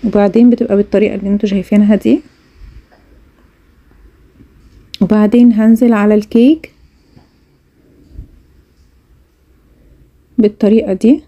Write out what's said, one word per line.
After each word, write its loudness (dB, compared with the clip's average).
وبعدين 2
بتبقى -2
بالطريقة -2
اللي -8
انتوا -4
شايفينها 0
دي. -2
وبعدين 2
هنزل 2
على 0
الكيك 0
بالطريقة -2
دي 0